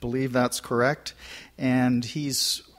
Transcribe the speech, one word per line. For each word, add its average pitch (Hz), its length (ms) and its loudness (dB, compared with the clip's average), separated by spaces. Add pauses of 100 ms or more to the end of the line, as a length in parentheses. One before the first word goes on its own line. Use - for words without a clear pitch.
believe 127 320 -2
that's 123 260 2
correct. 127 540 0 (460)
And 127 440 2
he's 135 600 -2 (160)